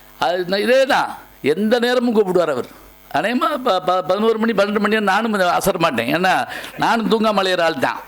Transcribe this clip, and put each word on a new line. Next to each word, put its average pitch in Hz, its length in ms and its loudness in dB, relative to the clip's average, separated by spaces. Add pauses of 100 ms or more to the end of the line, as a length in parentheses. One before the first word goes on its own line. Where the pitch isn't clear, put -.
(200)
அது 175 280 0
ந-, 196 120 -2
இதே 254 260 4
தான், 185 320 -2 (240)
எந்த 208 380 0
நேரமும் 240 360 0
கூப்பிடுவார் 180 360 2
அவர். 123 140 -4 (480)
அநேகமா 247 500 -2
ப-, 190 160 0
ப-, 185 220 0
பதினோரு 208 360 0
மணி, 226 140 0
பன்னெண்டு 202 280 0
மணி 208 200 0
நானும் 208 320 0
கொஞ்சம் 175 280 2
அசர 185 180 0
மாட்டேன், 139 380 0
ஏன்னா 170 320 0 (300)
நானும் 202 340 0
தூங்காம 220 160 2
அலையிற 190 340 0
ஆள் 160 180 0
தான். 123 280 -4